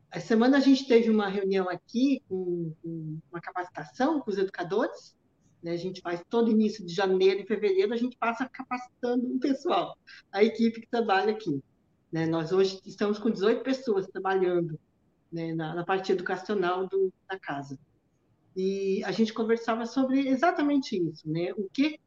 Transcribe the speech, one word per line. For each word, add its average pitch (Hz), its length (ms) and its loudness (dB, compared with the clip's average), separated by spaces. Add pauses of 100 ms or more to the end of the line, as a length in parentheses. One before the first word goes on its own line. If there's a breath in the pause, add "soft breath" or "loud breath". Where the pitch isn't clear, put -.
(100)
Essa 165 160 -10
semana 240 300 6
a 269 40 6
gente 262 280 6
teve 226 200 6
uma 208 200 4
reunião 190 400 0
aqui, 240 600 -2
com, 175 440 -4 (100)
com 160 360 -8 (120)
uma 170 100 -12
capacitação 180 800 -4
com 226 100 -8
os 190 80 -2
educadores, 196 800 -4 (460)
né? 170 100 -6
A 170 40 -2
gente 180 240 -8
faz 175 280 -6
todo 226 220 2
início 214 340 2
de 170 100 -10
janeiro 190 460 4
e 190 60 -12
fevereiro, 202 460 0
a 233 40 -2
gente 240 200 -2
passa 240 320 -2
capacitando 247 800 -6
o 254 120 -2
pessoal, 254 580 0 (340 loud breath)
a 202 140 4
equipe 226 360 2
que - 80 -18
trabalha 208 440 2
aqui, 151 280 -4 (520)
né? 160 120 0
Nós 160 280 -2
hoje 190 340 2
estamos 208 320 -2
com 240 120 0
dezoito 202 340 2
pessoas 226 420 -2
trabalhando, 180 720 0 (540)
né, 165 200 -4
na, 160 220 -4
na 175 100 -4
parte 190 280 0
educacional 185 720 -2
do, 190 260 0 (160)
da 190 80 -8
casa. 139 420 -8 (760)
E 196 500 -2
a 196 60 -4
gente 220 240 0
conversava 226 520 0
sobre 262 420 0
exatamente 285 680 2
isso, 160 320 -4
né? 170 280 -2
O 196 120 -4
que, 302 380 0